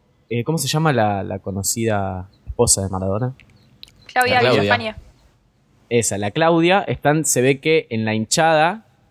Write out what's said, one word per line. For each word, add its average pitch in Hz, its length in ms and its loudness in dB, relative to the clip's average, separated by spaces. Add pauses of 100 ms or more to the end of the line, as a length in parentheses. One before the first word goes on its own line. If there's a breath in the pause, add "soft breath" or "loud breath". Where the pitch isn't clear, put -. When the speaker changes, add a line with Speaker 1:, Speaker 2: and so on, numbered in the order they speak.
(280)
Speaker 1:
eh, 117 160 -4
¿cómo 160 140 -2
se 135 100 -6
llama 156 240 0
la, 104 320 0
la 95 160 -8
conocida 98 880 -4 (180)
esposa - 360 0
de 98 60 -4
Maradona? 95 460 -4 (760)
Speaker 2:
Claudia, 254 220 0
Speaker 3:
La 247 60 2
Claudia. 240 200 4
Speaker 2:
Villafañe. 220 340 0 (920)
Speaker 1:
Esa, 113 300 0
la 104 120 -4
Claudia, 165 560 2
están, 147 380 0
se - 180 0
ve 135 180 4
que 160 300 2
en 110 140 -2
la 110 100 0
hinchada, 160 720 0 (240)